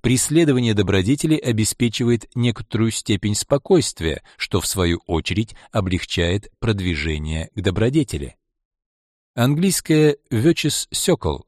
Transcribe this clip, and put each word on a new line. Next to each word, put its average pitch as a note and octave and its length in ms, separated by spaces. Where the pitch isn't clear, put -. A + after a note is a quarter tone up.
Преследование B2+ 720
добродетели G#2 600
обеспечивает A#2 960
некоторую A2+ 560
степень G#2 440
спокойствия, C3+ 880
что - 240
в - 60
свою F2 400
очередь F2 500
облегчает F#2 880
продвижение D#2+ 960
к G#2+ 80
добродетели. F#2+ 760
Английское D3+ 840
virtuous D3 640
circle - 520